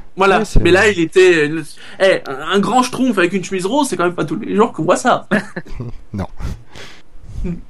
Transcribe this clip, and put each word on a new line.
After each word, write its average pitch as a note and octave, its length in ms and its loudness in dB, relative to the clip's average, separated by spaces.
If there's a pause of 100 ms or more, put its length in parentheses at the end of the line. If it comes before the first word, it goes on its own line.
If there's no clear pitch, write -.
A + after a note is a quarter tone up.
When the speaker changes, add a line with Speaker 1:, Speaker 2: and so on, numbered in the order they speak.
(160)
Speaker 1:
Voilà. F#3+ 240 4
Speaker 2:
ouais, G#3+ 60 0
c'est - 180 6
Speaker 1:
Mais E3+ 80 6
là, G3+ 180 6
il F#3 120 0
était, E3 500 4
euh, D#3+ 100 -6 (380)
eh, F#3 280 4
un, D3+ 280 -4
un G3+ 40 4
grand A#3+ 220 2
schtroumpf B3+ 380 0
avec F3 140 2
une F#3 100 -2
chemise F#3+ 240 -6
rose, C#4 220 0
c'est F#3 60 -4
quand F3 100 0
même F3 100 -2
pas E3+ 100 -4
tous D#3 120 -6
les - 180 -6
jours A3+ 180 2
qu'on - 120 -6
voit F3+ 100 4
ça. A#3+ 320 0 (420)
Speaker 2:
<laughs> - 440 -10
Non. G2 120 -6 (1400)